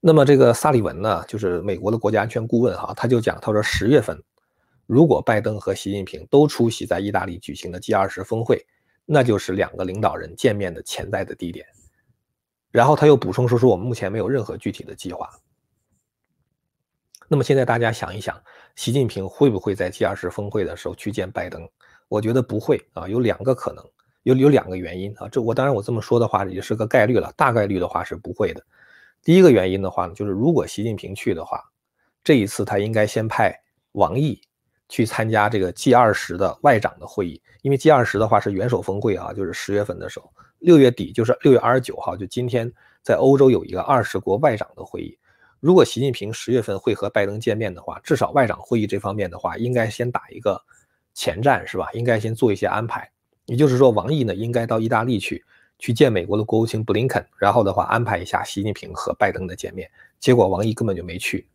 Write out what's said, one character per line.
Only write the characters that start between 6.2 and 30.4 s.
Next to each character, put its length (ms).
都 160
出 220
席 160
在 160
意 100
大 140
利 140
举 160
行 180
的 80
G 140
二 120
十 160
峰 220
会， 180
那 180
就 140
是 160
两 240
个 40
领 160
导 160
人 220
见 180
面 200
的 80
潜 280
在 140
的 100
地 160
点。 140
然 160
后 80
他 120
又 100
补 160
充 160
说， 100
说 120
我 60
们 100
目 80
前 180
没 60
有 100
任 160
何 140
具 120
体 140
的 100
计 160
划。 200
那 60
么 80
现 140
在 80
大 140
家 120
想 240
一 60
想， 180
习 160
近 160
平 180
会 220
不 100
会 160
在 140
G 160
二 100
十 140
峰 220
会 140
的 120
时 100
候 80
去 160
见 220
拜 160
登？ 180
我 140
觉 140
得 80
不 180
会 180
啊， 160
有 120
两 220
个 120
可 180
能， 100
有， 100
有 160
两 180
个 80
原 240
因 160
啊。 140
这 100
我， 140
当 100
然 100
我 80
这 80
么 120
说 180
的 80
话 160
也 160
是 140
个 120
概 200
率 120
了， 200
大 120
概 160
率 120
的 100
话 160
是 100
不 200
会 180
的。 100
第 120
一 60
个 100
原 220
因 80
的 100
话 140
呢， 80
就 140
是 60
如 200